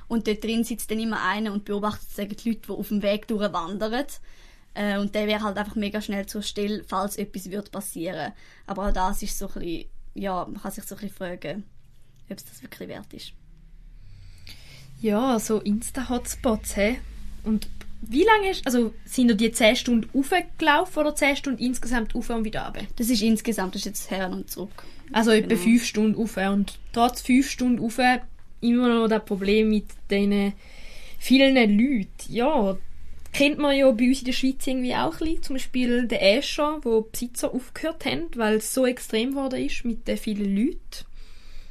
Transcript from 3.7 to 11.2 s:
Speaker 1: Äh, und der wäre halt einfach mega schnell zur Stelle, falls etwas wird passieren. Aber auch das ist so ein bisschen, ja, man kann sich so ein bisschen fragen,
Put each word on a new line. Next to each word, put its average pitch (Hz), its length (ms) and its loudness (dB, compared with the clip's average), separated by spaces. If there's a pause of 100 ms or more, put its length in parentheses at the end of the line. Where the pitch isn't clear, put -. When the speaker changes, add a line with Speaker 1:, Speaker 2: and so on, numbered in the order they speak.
Speaker 1:
Äh, 202 240 -2
und 202 160 -2
der 208 120 0
wäre 214 160 0
halt 202 140 -2
einfach 208 200 -4
mega 208 260 -2
schnell 202 240 -4
zur 208 160 -8
Stelle, 208 440 -4
falls 196 300 -4
etwas 196 340 -8
wird 196 220 -8
passieren. 170 600 -6 (340)
Aber 196 220 -4
auch 196 40 6
das 190 300 2
ist - 160 -4
so 196 80 -4
ein - 80 -8
bisschen, 170 300 -6 (300)
ja, 190 300 -4
man 208 160 -10
kann 202 120 -8
sich 202 120 -12
so 196 100 -12
ein 196 60 -16
bisschen 196 160 -10
fragen, 180 480 -8 (640)